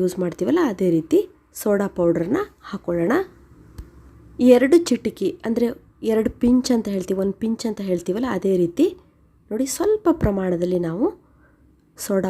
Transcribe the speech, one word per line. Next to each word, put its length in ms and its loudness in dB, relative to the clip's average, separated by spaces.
ಯೂಸ್ 220 -2
ಮಾಡ್ತೀವಲ್ಲ, 380 0
ಅದೇ 240 0
ರೀತಿ 220 2
ಸೋಡಾ 260 0
ಪೌಡರ್ನ 420 0
ಹಾಕೊಳ್ಳೋಣ. 440 -2
ಎರಡು 200 4
ಚಿಟಿಕಿ, 400 -4
ಅಂದ್ರೆ 200 0
ಎರಡು 160 0
ಪಿಂಚ್ 320 2
ಅಂತ 200 -2
ಹೇಳ್ತೀವಿ, 300 -4
ಒಂದು 160 -2
ಪಿಂಚ್ 280 -4
ಅಂತ 200 -8
ಹೇಳ್ತೀವಲ್ಲ, 480 -2
ಅದೇ 160 0
ರೀತಿ 220 2
ನೋಡಿ 140 -2
ಸ್ವಲ್ಪ 300 0
ಪ್ರಮಾಣದಲ್ಲಿ 640 0
ನಾವು 180 -2
ಸೋಡಾ 240 -2